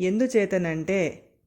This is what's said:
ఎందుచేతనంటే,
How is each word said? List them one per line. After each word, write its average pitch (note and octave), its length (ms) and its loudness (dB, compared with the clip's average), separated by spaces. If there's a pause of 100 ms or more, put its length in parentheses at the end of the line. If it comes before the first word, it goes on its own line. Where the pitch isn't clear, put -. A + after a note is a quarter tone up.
ఎందుచేతనంటే, F#3 1300 0 (180)